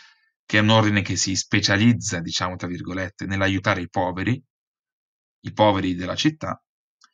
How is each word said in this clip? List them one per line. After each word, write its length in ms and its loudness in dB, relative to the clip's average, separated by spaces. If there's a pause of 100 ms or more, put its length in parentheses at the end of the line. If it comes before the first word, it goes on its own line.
(440)
che 140 0
è 20 6
un 100 4
ordine 320 4
che 140 -4
si 200 -2
specializza, 840 2
diciamo, 360 -6
tra 120 -8
virgolette, 580 -8
nell'aiutare 560 0
i 60 -10
poveri, 540 -2 (1000)
i 120 -12
poveri 420 2
della 220 -6
città, 460 -4 (500)